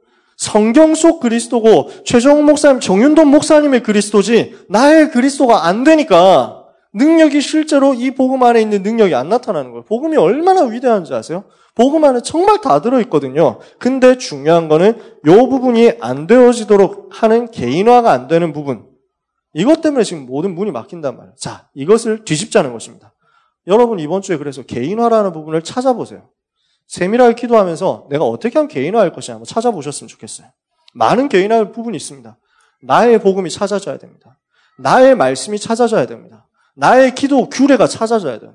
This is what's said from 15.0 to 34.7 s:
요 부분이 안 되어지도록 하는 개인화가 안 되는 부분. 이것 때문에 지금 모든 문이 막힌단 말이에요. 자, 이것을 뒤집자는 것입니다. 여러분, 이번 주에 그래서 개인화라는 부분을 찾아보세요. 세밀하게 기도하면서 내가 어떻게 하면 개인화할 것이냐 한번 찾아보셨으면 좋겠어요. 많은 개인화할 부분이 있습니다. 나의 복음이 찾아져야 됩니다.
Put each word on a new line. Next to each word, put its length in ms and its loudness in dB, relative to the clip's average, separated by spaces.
요 220 6
부분이 500 2
안 280 -8
되어지도록 840 2
하는 400 -2
개인화가 600 2
안 160 -2
되는 260 -2
부분. 340 -10
이것 280 0
때문에 220 -2
지금 220 -12
모든 300 -8
문이 160 -8
막힌단 460 -12
말이에요. 200 -20
자, 360 -16
이것을 520 -2
뒤집자는 480 -2
것입니다. 400 -20
여러분, 320 0
이번 220 -6
주에 160 -6
그래서 260 -12
개인화라는 680 -4
부분을 300 -8
찾아보세요. 640 -6
세밀하게 480 0
기도하면서 760 -2
내가 160 -2
어떻게 340 -4
하면 80 -2
개인화할 440 -2
것이냐 240 -16
한번 100 -20
찾아보셨으면 640 -6
좋겠어요. 400 -20
많은 360 0
개인화할 420 0
부분이 260 -10
있습니다. 400 -18
나의 360 4
복음이 300 -2
찾아져야 480 -8
됩니다. 400 -20